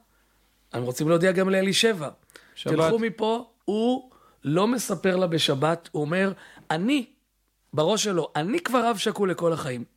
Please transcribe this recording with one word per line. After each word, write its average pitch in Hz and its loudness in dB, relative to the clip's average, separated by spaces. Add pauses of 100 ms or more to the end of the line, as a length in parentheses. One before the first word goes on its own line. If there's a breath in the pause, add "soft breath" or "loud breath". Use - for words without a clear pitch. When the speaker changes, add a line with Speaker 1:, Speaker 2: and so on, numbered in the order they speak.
(720)
Speaker 1:
הם 120 -4
רוצים 127 -2
להודיע 170 4
גם 190 2
לאלישבע. 190 0 (460 loud breath)
Speaker 2:
שבת. - -4
Speaker 1:
"תלכו 160 4
מפה", 226 -2 (140)
הוא 233 0 (340 soft breath)
לא 160 2
מספר 196 0
לה 185 2
בשבת, 156 0
הוא 151 -2
אומר, 185 0 (380 loud breath)
"אני", 226 0 (640)
בראש 175 2
שלו, 180 0
"אני 202 -2
כבר 233 0
אב 226 -2
שכול 202 -2
לכל 170 0
החיים." 127 -6 (120)